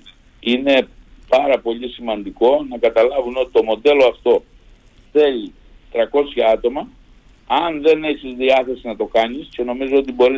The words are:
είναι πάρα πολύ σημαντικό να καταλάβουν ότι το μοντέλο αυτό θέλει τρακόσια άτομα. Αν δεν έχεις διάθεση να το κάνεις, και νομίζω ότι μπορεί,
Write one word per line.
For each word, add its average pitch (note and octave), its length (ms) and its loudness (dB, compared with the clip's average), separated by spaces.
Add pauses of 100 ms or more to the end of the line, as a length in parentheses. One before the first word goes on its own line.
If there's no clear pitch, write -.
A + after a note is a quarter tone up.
(400)
είναι B2+ 480 0 (400)
πάρα C3 320 2
πολύ A#2 280 -6
σημαντικό A#2 840 -2
να B2+ 80 -12
καταλάβουν A#2+ 600 0
ότι C3 140 -4
το A2+ 120 2
μοντέλο B2+ 420 2
αυτό A#2 380 2 (680)
θέλει C3+ 400 0 (400)
τρακόσια A#2+ 580 -2
άτομα. B2 380 -2 (600)
Αν D#3 340 -2
δεν D#3 220 2
έχεις C#3 340 -6
διάθεση B2+ 500 0
να A2 80 -8
το G#2+ 100 -6
κάνεις, A#2 460 -2
και A#2+ 120 -8
νομίζω C3 340 -4
ότι C3 140 0
μπορεί, B2+ 260 2